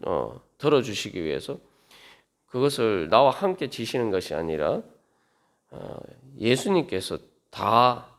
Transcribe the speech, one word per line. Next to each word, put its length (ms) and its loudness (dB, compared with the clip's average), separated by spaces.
어, 360 -4
들어주시기 640 -2
위해서 380 -6
그것을 640 0
나와 220 8
함께 380 -4
지시는 420 -2
것이 220 -2
아니라, 480 -2
어, 260 -14
예수님께서 800 0
다 580 2